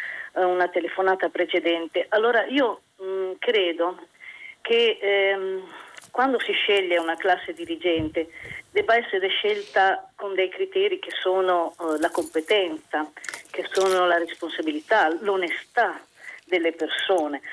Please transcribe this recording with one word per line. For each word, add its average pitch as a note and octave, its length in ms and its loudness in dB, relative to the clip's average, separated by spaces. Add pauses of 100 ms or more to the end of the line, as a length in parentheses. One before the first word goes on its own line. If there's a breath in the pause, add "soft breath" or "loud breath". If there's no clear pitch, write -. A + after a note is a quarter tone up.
(360 loud breath)
eh, F3+ 80 2
una F3+ 240 2
telefonata F3+ 600 0
precedente. E3 800 0
Allora A3 360 4
io, B3 360 0 (200)
mm, F#3+ 380 -4
credo F3+ 580 0 (640 loud breath)
che, A#3 400 2
ehm, G3 640 0 (480 loud breath)
quando B3+ 280 2
si - 120 -2
sceglie F#3+ 460 2
una E3 180 0
classe F3+ 380 0
dirigente E3 760 -2 (420 loud breath)
debba G#3 260 4
essere G3 320 0
scelta G3 840 0
con G3+ 200 -8
dei F#3 140 2
criteri F#3+ 500 0
che - 120 -12
sono, F#3 680 0
eh, D#3+ 200 -2
la E3 100 2
competenza, D#3+ 1000 -2 (400 loud breath)
che - 220 -6
sono F#3+ 340 4
la E3+ 120 4
responsabilità, E3 920 0 (120)
l'onestà, F#3+ 800 -2 (440 loud breath)
delle E3+ 280 2
persone. D#3 680 0 (120)